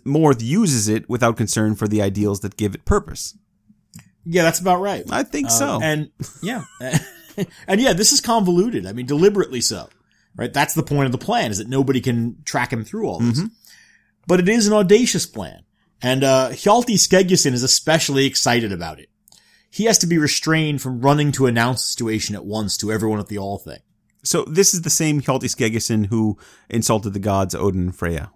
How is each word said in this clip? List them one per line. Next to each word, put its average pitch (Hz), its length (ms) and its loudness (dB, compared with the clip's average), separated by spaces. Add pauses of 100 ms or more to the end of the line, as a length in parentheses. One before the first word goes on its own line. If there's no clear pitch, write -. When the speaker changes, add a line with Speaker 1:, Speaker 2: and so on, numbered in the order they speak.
Speaker 1:
Morth 143 360 4
uses 131 460 2
it 110 220 -2
without 117 260 2
concern 107 400 0
for 107 140 -2
the 107 120 2
ideals 101 380 0
that 98 180 -8
give 101 160 -2
it - 120 -14
purpose. - 500 -2 (920)
Speaker 2:
Yeah, 170 180 2
that's 165 160 2
about 180 220 2
right. 196 280 -4
Speaker 1:
I 277 140 -2
think - 240 -4
Speaker 2:
Uh, - 40 -2
Speaker 1:
so. 277 300 0
Speaker 2:
and, 151 300 -2 (320)
yeah. 214 200 -6 (160)
<laughs> 127 140 -6 (720)
And 196 120 0
yeah, 247 140 2
this 190 180 2
is 277 100 0
convoluted. 185 640 0
I 95 60 -10
mean, 123 140 -8
deliberately 147 560 2
so, 95 260 -4 (480)
right? 117 180 -6
That's 147 200 0
the 160 100 0
point 143 220 0
of 127 80 0
the 123 120 -2
plan, 202 260 0
is 95 60 -4
that 110 120 -10
nobody 131 320 0
can 120 420 -2
track 123 300 -4
him 113 100 -4
through 208 240 -8
all 92 120 -6
this. 120 200 0
Speaker 1:
Mm-hmm. 208 80 -2 (800)
Speaker 2:
But 185 140 4
it 180 80 2
is 220 180 2
an 208 60 2
audacious 214 520 4
plan. 69 380 -12 (380)
And, 131 220 0
uh, 131 280 4
Hjalti 226 440 2
Skeggisson 180 580 4
is 123 100 -2
especially 139 640 2
excited 120 480 0
about 82 260 -10
it. 76 100 -20 (640)
He 208 140 -2
has 220 140 4
to 180 80 0
be 170 100 2
restrained 151 640 0
from 127 200 -6
running 143 320 4
to 131 140 2
announce 120 340 0
the - 60 -4
situation 110 480 -4
at - 100 -12
once 104 320 -4
to 107 140 -4
everyone 107 280 0
at 101 80 -8
the 104 100 -8
All 98 200 -6
Thing. - 220 -16 (420)
Speaker 1:
So - 220 0
this 185 300 2
is 175 80 -4
the 160 80 -4
same 151 320 0
Hjalti 131 280 -2
Skeggisson 113 580 0
who 107 300 0 (320)
insulted 110 440 0
the 101 60 -6
gods 98 360 -2
Odin 95 260 -2
and 90 140 -4
Freya. 82 400 -6